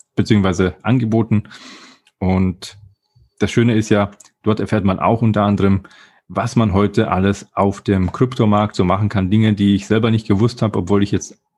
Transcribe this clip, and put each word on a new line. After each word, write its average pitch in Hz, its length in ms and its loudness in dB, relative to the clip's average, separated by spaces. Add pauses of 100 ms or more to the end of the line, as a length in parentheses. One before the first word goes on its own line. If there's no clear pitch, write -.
(140)
beziehungsweise 95 680 0
angeboten. 113 640 0 (720)
Und 92 580 -2 (600)
das - 120 -2
Schöne 117 260 2
ist 110 120 -2
ja, 101 220 0 (340)
dort 107 160 0
erfährt 104 240 -2
man 95 160 0
auch 110 200 0
unter 104 220 0
anderem, 98 380 2 (480)
was 98 260 -6
man 110 180 2
heute 101 380 2
alles 95 440 -2
auf 98 280 0
dem 95 300 0
Kryptomarkt 104 640 0
so 95 80 2
machen 95 240 0
kann. 95 220 -2
Dinge, 107 240 2
die 101 200 2
ich 98 140 -2
selber 113 240 2
nicht 110 160 -2
gewusst 107 340 0
habe, 107 160 -2
obwohl 101 240 0
ich 101 80 -2
jetzt - 260 -6 (220)